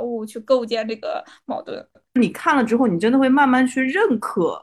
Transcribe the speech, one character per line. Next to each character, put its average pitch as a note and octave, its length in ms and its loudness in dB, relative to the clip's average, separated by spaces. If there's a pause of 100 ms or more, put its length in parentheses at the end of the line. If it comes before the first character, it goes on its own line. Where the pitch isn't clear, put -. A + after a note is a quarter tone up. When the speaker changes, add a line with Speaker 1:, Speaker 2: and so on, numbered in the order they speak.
Speaker 1:
物 A#3 240 -6
去 A3 140 -14
构 B3 260 0
建 A3 220 -4
这 A3+ 80 -6
个 G#3+ 280 -8 (220)
矛 - 160 -6
盾。 - 240 -12 (300)
Speaker 2:
你 A3+ 140 4
看 G#3+ 260 0
了 - 80 4
之 A3 120 0
后， B3 120 2
你 F3 120 0
真 A3 140 2
的 C4+ 60 4
会 C4+ 100 4
慢 C#4 180 4
慢 B3+ 200 4
去 B3+ 120 -4
认 C4+ 400 0
可 D#3 440 -2